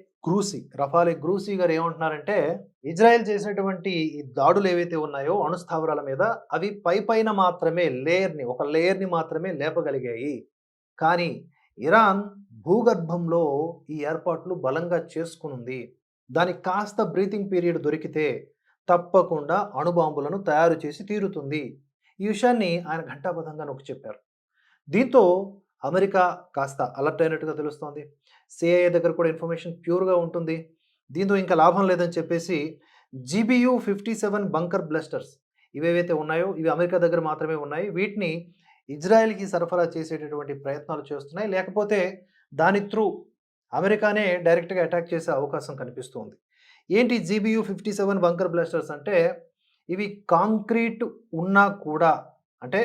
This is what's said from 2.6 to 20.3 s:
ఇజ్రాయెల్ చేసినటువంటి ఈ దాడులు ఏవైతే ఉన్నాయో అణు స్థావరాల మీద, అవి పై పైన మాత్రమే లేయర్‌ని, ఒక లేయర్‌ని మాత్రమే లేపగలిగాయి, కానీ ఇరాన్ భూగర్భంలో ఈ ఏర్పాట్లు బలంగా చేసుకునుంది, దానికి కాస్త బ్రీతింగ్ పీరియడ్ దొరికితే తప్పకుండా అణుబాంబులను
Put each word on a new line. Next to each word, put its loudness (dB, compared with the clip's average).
ఇజ్రాయెల్ 6
చేసినటువంటి -4
ఈ -12
దాడులు 4
ఏవైతే 0
ఉన్నాయో -2
అణు -2
స్థావరాల -4
మీద, -2
అవి -2
పై 2
పైన 0
మాత్రమే 2
లేయర్‌ని, 0
ఒక -4
లేయర్‌ని 0
మాత్రమే -4
లేపగలిగాయి, -4
కానీ 2
ఇరాన్ 4
భూగర్భంలో 2
ఈ -8
ఏర్పాట్లు -4
బలంగా -2
చేసుకునుంది, -10
దానికి 0
కాస్త -2
బ్రీతింగ్ -2
పీరియడ్ 0
దొరికితే -2
తప్పకుండా 2
అణుబాంబులను 0